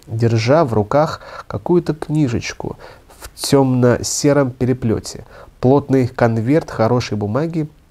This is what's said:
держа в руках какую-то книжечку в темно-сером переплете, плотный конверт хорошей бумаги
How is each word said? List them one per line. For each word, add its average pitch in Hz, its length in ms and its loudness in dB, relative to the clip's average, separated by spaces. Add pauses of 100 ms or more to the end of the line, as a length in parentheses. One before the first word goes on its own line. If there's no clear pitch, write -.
держа 117 580 2
в 120 80 -2
руках 110 480 0 (280)
какую-то 170 460 0
книжечку - 840 -4 (420)
в - 160 -18
темно-сером 131 1160 2
переплете, 123 720 -4 (360)
плотный 135 460 2
конверт 120 640 0
хорошей 117 460 0
бумаги 147 520 -4 (220)